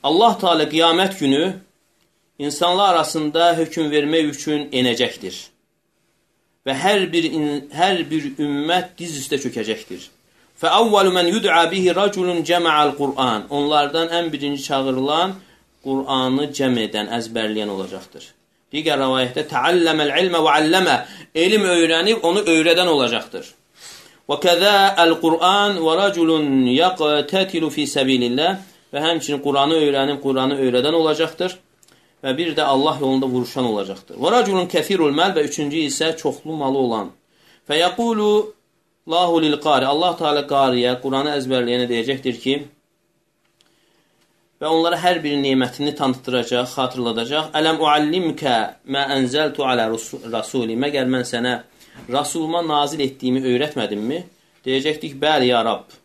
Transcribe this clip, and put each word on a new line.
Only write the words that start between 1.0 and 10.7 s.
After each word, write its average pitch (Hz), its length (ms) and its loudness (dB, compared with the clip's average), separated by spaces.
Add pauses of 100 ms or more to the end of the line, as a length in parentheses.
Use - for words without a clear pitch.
günü 139 260 2 (960)
insanlar 175 540 2
arasında 160 600 2
hökm 156 340 -2
vermək 151 420 2
üçün 147 280 -4 (100)
enəcəkdir. 120 640 -2 (1300)
Və 135 60 -2
hər 185 400 0
bir 165 120 2
in-, 147 480 -4
hər 180 280 0 (100)
bir 156 140 -2 (140)
ümmət 151 600 -2
diz 170 220 -10
üstə 139 160 -4
çökəcəkdir. 110 640 -6 (600)
"Fə - 80 0
awwalu 196 440 4